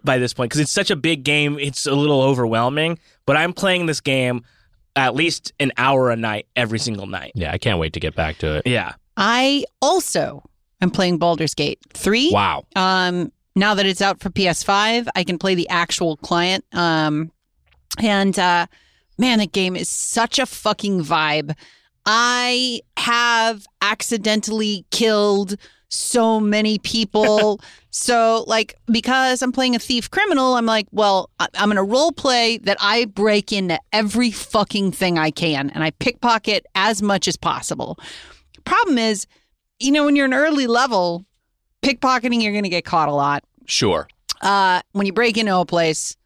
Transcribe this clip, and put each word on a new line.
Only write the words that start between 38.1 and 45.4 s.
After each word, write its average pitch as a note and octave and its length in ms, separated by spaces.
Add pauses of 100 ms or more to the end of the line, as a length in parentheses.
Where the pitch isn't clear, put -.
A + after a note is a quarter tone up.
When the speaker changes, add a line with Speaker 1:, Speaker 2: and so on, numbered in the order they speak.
Speaker 3:
Problem F#4+ 320
is, A3 300 (540)
you C4+ 100
know, D4 140
when D4 100
you're C#4 120
an C4 80
early C#4+ 340
level, G3 580 (560)
pickpocketing, B3 580
you're G#3+ 120
gonna G#3 160
get F3 160
caught D#3+ 240
a D3 40
lot. C#3+ 300 (240)
Speaker 2:
Sure. F2 400 (340)
Speaker 3:
Uh, F#3+ 420 (100)
when G3+ 140
you F#3+ 60
break A#3 240
into G#3 200